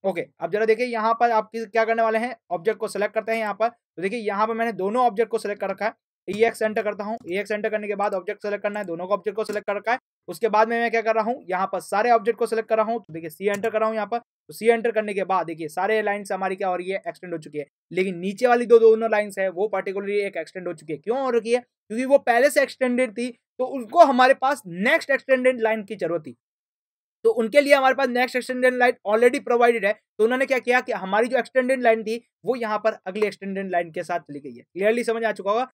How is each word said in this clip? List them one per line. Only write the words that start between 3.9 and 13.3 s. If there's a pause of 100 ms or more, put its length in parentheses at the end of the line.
देखिए
यहाँ
पर
मैंने
दोनों
ऑब्जेक्ट
को
सिलेक्ट
कर
रखा
है, (360)
ई
एक्स
एंटर
करता
हूँ। (120)
ई
एक्स
एंटर
करने
के
बाद
ऑब्जेक्ट
सेलेक्ट
करना
है,
दोनों
को
ऑब्जेक्ट
को
सिलेक्ट
कर
रखा
है। (300)
उसके
बाद
में
मैं
क्या
कर
रहा
हूँ,
यहाँ
पर
सारे
ऑब्जेक्ट
को
सिलेक्ट
कर
रहा
हूँ।
तो
देखिए